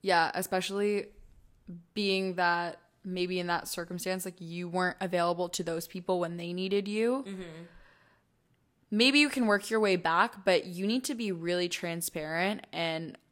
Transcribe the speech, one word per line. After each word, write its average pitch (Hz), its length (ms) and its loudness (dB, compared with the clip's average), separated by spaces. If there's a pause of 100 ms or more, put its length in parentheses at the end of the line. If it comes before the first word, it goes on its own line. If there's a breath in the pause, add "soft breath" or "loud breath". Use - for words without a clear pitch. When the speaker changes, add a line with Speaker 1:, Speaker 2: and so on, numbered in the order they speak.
Speaker 1:
Yeah, 175 320 4
especially 196 720 -2 (880)
being 190 400 0
that 175 440 0 (260)
maybe 180 360 -2
in 175 80 -4
that 175 180 -2
circumstance, 180 600 -6
like, 180 120 -10
you 175 300 -8
weren't 180 320 0
available 175 480 0
to 175 160 -4
those 165 240 -4
people 185 320 -2
when 170 160 -2
they 170 160 -6
needed 190 340 0
you. 233 400 0
Speaker 2:
Mm-hmm. 175 360 -12 (1300 soft breath)
Speaker 1:
Maybe 262 260 8
you 294 100 6
can 254 160 2
work 202 240 2
your 220 100 4
way 196 160 6
back, 175 480 2
but 180 220 4
you 180 200 -4
need 254 180 0
to 285 100 -4
be 220 180 -4
really 175 340 0
transparent 170 1080 -4
and 165 420 -4 (160)